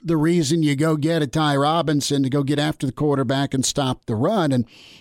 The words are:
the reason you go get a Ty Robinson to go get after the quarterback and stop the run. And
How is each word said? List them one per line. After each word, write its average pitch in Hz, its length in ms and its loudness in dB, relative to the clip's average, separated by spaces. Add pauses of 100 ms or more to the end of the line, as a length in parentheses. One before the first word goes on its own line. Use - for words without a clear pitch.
the 165 140 0
reason 165 460 2
you 143 120 2
go 156 220 0
get 160 240 0
a 147 60 -2
Ty 147 280 0
Robinson 143 680 0
to 131 60 -2
go 143 140 0
get 143 160 -2
after 151 260 -2
the 127 60 -2
quarterback 135 600 -2
and 131 120 0
stop 131 400 -4
the 117 100 -4
run. 160 360 0
And 123 140 0 (360)